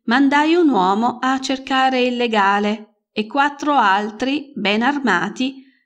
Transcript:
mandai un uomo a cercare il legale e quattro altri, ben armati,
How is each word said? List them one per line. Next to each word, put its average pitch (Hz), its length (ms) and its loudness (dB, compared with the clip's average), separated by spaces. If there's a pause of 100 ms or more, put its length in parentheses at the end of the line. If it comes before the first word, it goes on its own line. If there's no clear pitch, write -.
mandai 277 500 2
un 349 140 4
uomo 220 520 0
a 262 200 -2
cercare 262 640 -2
il 247 120 0
legale 208 960 -2
e 214 160 -4
quattro 285 480 0
altri, 226 800 0
ben 202 280 0
armati, 254 840 -2 (220)